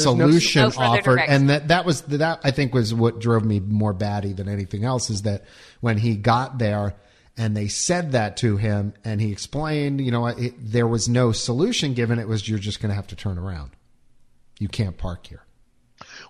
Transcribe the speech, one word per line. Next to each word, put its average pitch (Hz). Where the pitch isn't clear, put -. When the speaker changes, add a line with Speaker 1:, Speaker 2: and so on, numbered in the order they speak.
Speaker 1:
no 135
Speaker 2:
solution 160
Speaker 3:
No 127
further 127
Speaker 2:
offered, 120
Speaker 3:
direction. 143
Speaker 2:
and 139
that, 147
that 170
was, 165
that 139
I 139
think 127
was 113
what 113
drove 113
me 104
more 104
batty 101
than 95
anything 101
else, 127
is 104
that 101
when 113
he 113
got 123
there 104
and 110
they 104
said 175
that 107
to 107
him, 104
and 107
he 107
explained, 143
you 127
know, 117
it, 120
there 117
was 113
no 120
solution 143
given. 117
It 107
was, 104
"You're 107
just 101
gonna 104
have 101
to -
turn 98
around. 85
You 101
can't 98
park 90
here." -